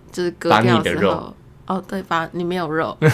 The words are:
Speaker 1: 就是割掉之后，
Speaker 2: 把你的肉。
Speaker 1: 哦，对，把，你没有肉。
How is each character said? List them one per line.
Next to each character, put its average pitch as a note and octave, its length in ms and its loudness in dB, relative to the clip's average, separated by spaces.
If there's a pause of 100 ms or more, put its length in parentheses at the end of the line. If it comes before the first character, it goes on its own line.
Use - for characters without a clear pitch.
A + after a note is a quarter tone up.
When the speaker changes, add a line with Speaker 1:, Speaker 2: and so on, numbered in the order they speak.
(120)
Speaker 1:
就 F3+ 120 -6
是 F3 80 -2
割 - 180 -4
掉 A2 120 6
之 A#2+ 80 4
后， E3 60 4
Speaker 2:
把 - 20 4
你 D#3+ 60 0
的 F2 100 -2
肉。 F#2 400 0 (340)
Speaker 1:
哦， F#3 200 -4
对， F#3+ 160 -8
把， E3 300 -4
你 F3 100 -6
没 F3 120 -4
有 E3+ 140 -4
肉。 D#3 280 -4 (160)